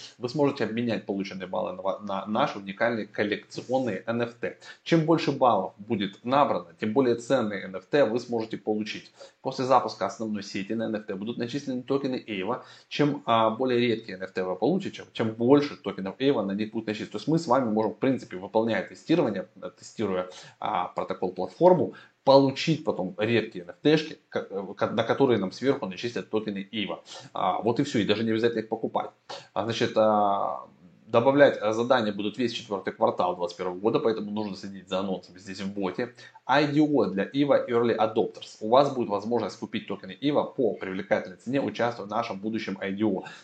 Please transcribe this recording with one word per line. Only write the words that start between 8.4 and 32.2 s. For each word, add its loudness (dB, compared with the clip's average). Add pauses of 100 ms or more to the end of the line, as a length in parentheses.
получить. -4 (300)
После -4
запуска 2
основной -6
сети -6
на -4
Н -2
Ф -8
Т -8
будут -8
начислены -6
токены -2
Эйва. -4 (240)
Чем, 0
а, 6
более 2
редкие 0
Н -12
Ф -8
Т -4
вы -2
получите, 0
чем -2
больше 4
токенов -6
Эйва 2
на -2
них -4
будет -6
начислено. -6
То -8
есть -8
мы 4
с -6
вами 4
можем, 0
в -16
принципе, 0
выполняя 0
тестирование, 0 (120)
э, -12
тестируя, -4 (300)
а, -2
протокол -6
платформу, 4 (280)
получить 6
потом -2
редкие 0
Н -16
Ф -16
Т-шки, 2 (100)
ко-, -4
э, -8
ко-, 0
на 0
которые 4
нам -2
сверху -2
начислят -8
токены -4
Эйва. -6 (300)
А, 0
вот 2
и 4
все, -2
и 4
даже 2
не 0
обязательно 0
их -6
покупать. -4 (440)
А, -2
значит, 0
а, 2 (380)
добавлять, 6
э, 0
задания 2
будут -4